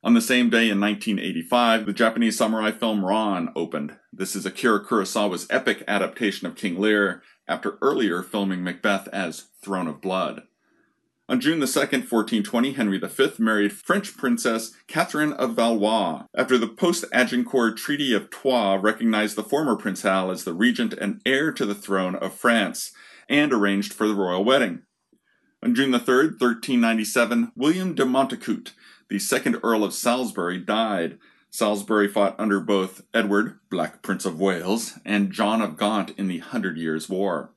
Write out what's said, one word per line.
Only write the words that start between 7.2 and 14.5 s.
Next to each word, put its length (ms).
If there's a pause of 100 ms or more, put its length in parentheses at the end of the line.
after 360
earlier 400
filming 420
Macbeth 440
as 360 (180)
Throne 240
of 140
Blood. 440 (840)
On 100
June 220
the 80
second, 400
fourteen 340
twenty, 300
Henry 260
the 100
fifth 300
married 340
French 440
Princess 560 (160)